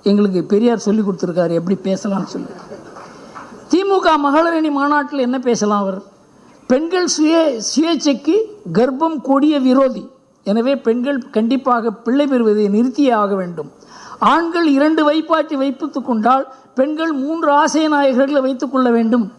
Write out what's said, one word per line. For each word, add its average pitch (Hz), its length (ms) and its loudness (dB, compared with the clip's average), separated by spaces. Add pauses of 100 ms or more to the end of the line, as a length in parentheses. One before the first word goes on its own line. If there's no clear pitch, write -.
எங்களுக்கு 196 400 2
பெரியார் 226 340 2
சொல்லி 214 240 0
கொடுத்துருக்காரு 180 500 -2
எப்படி 170 320 -2
பேசலாம்னு 196 520 -4
சொல்லி. - 120 -8 (1200)
திமுக 370 380 2 (160)
மகளிரணி 311 480 2
மாநாட்டில் 285 480 0
என்ன 254 200 0
பேசலாம் 208 400 0
அவர்? 196 220 -4 (680)
பெண்கள் 330 400 0
சுய, 302 540 2 (140)
சுயேச்சைக்கு 311 600 0 (380)
கர்ப்பம் 269 480 0
கொடிய 277 380 2
விரோதி, 254 500 2 (340)
எனவே 226 320 0
பெண்கள் 247 540 -2
கண்டிப்பாக 233 600 0
பிள்ளை 277 360 0
பெறுவதை 214 400 2
நிறுத்தியே 240 460 2
ஆக 202 220 0
வேண்டும். 175 360 -8 (480)
ஆண்கள் 330 480 2
இரண்டு 302 440 2
வைப்பாட்டி 311 440 0
வைப்புத்து 269 460 -4
கொண்டால் 247 460 0 (280)
பெண்கள் 311 360 -2
மூன்று 302 400 -2
ஆசை 302 360 2
நாயகர்களை 277 540 2
வைத்துக் 262 300 -4
கொள்ள 262 180 2
வேண்டும். 233 500 0